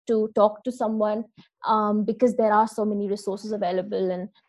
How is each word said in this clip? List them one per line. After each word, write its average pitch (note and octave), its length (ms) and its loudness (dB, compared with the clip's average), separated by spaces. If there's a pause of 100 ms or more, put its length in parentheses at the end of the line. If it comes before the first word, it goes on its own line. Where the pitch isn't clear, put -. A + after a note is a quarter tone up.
to A3 280 0
talk G#3+ 300 4
to B3+ 80 -4
someone, G#3+ 520 -2 (420)
um, G#3 380 2
because A3+ 320 2
there A3 160 2
are G#3+ 140 4
so A3 200 -4
many G3+ 220 -4
resources G3+ 440 -6
available F#3+ 580 -2
and F3+ 200 -6 (180)